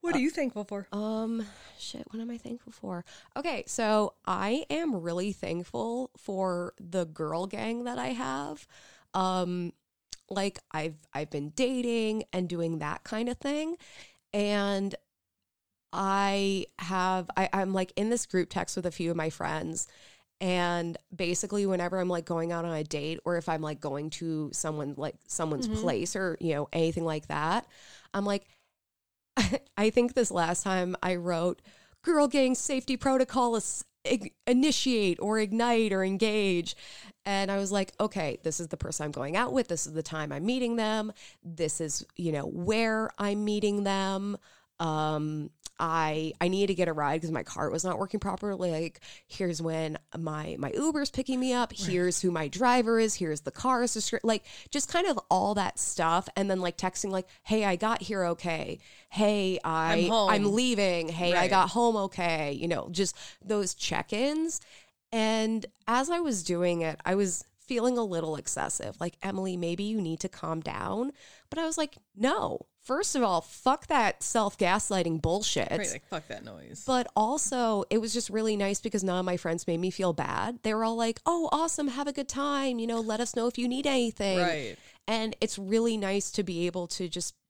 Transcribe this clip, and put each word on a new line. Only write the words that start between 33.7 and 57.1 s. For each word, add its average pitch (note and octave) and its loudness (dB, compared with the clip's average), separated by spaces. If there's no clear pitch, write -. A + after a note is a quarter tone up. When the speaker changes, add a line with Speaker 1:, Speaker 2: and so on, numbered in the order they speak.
Speaker 2:
ig-, G3+ 0
initiate B3 4
or G#3+ 0
ignite A3+ 4
or F#3+ 2
engage." G3 2
And G3 0
I G3 0
was G3 0
like, G3 0
"Okay, F3 0
this D#3+ -2
is E3+ -6
the D#3 -6
person - -4
I'm D3+ -4
going C#3+ -4
out A#3+ 2
with. B3+ 2
This E3 -2
is D#3 -12
the D#3 -2
time D3+ -4
I'm C#3+ -4
meeting A#3+ 0
them. G#3+ 0
This D#3+ -4
is, D#3 -4
you E3+ 0
know, C#3+ -2
where A3 0
I'm G3+ 0
meeting G#3 2
them." G3 0
Um, D#3 -2
I, D#3+ 0
I F3 4
needed G3 2
to G3 2
get E3+ 2
a D#3+ 0
ride D3+ 0
'cause E3 -4
my D3 -2
cart - -4
was A#2 -2
not F#3 -2
working G3 -2
properly. F#3+ -2
Like, D#3+ -4
here's E3+ -2
when D#3+ -2
my, D#3 -4
my C#3 -4
Uber's D4 2
picking C4 -2
me B3+ 2
up. A#3+ 2
Speaker 1:
Right. F#3 -6
Speaker 2:
Here's F3+ 2
who F3+ 2
my D#3+ -2
driver A#3 4
is. A3 2
Here's D#3 -2
the - -6
car B3+ 2
is A#3+ 0
descri-, A3 -2
like, A3 2
just C#4+ -2
kind F4 4
of C#4 2
all G3+ 4
that G3 0
stuff. E3+ 2
And G3 0
then, F#3+ 2
like, F3 -2
texting, F#3+ -2